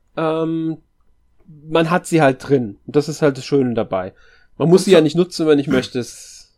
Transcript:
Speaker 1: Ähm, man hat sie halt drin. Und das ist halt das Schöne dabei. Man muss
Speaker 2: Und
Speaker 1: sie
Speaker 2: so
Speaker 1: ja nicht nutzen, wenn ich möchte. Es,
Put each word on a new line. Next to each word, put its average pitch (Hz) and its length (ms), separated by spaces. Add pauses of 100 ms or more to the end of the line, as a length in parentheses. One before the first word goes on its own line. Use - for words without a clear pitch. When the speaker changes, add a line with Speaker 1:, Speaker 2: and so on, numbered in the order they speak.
(160)
Speaker 1:
Ähm, 160 640 (880)
man 165 220
hat 180 160
sie 160 160
halt - 260
drin. 123 380
Und 123 80
das 147 140
ist 156 140
halt 139 160
das 127 60
Schöne 131 300
dabei. 107 380 (440)
Man 151 120
muss 185 140
Speaker 2:
Und - 20
Speaker 1:
sie 202 80
Speaker 2:
so 180 60
Speaker 1:
ja - 40
nicht 147 140
nutzen, 170 320
wenn 147 100
ich 135 80
möchte. 127 320
Es, - 600